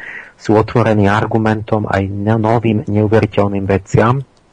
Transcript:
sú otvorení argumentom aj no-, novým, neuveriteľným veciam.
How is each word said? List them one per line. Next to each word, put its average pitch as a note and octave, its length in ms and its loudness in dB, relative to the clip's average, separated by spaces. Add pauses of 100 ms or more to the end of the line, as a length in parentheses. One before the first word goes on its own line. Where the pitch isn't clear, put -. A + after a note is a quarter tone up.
(400)
sú G#2 160 2
otvorení A2 560 2
argumentom A2 720 -2
aj G2 240 -2
no-, G2+ 320 -2
novým, A2 480 0
neuveriteľným G#2 800 0
veciam. G#2+ 560 0 (280)